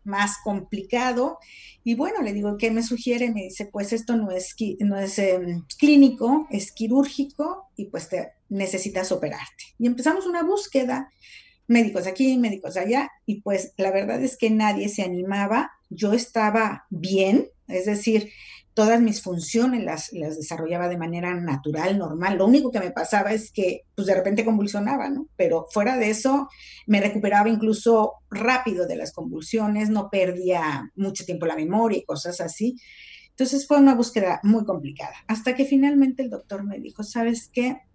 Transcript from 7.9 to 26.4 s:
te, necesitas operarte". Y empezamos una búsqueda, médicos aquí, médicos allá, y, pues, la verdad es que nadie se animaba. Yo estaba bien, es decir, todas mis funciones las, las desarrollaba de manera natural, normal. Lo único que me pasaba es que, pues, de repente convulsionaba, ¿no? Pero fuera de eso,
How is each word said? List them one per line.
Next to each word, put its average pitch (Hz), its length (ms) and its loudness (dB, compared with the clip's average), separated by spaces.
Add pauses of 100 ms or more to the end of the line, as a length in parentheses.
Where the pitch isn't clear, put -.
te, - 240 -6 (160)
necesitas 190 640 -4
operarte". - 540 -6 (140)
Y 233 80 2
empezamos 320 400 0
una 339 160 -2
búsqueda, 269 640 -2 (580)
médicos 208 400 2
aquí, 262 300 2
médicos 196 400 -2
allá, 240 320 0 (160)
y, 202 160 -4
pues, 196 360 -4
la 190 140 0
verdad 208 320 -2
es 262 140 -4
que 220 120 0
nadie 208 400 2
se 202 140 -4
animaba. 196 680 -2 (180)
Yo 202 240 -2
estaba 220 760 0
bien, 190 600 2 (180)
es 185 180 -4
decir, 214 440 0 (440)
todas 220 280 4
mis 208 220 2
funciones 226 600 0
las, 160 300 -8
las 156 240 -6
desarrollaba 165 500 -6
de 175 120 -4
manera 170 340 -4
natural, 165 640 -2
normal. 175 400 -2
Lo 185 80 2
único 262 260 6
que 220 80 -4
me 180 120 -6
pasaba 202 420 0
es 220 180 -6
que, 180 300 -2 (140)
pues, 190 120 -4
de 196 60 4
repente 202 320 0
convulsionaba, 208 640 0
¿no? 285 260 -6
Pero 165 360 0
fuera 240 260 0
de 220 140 0
eso, 269 360 0 (380)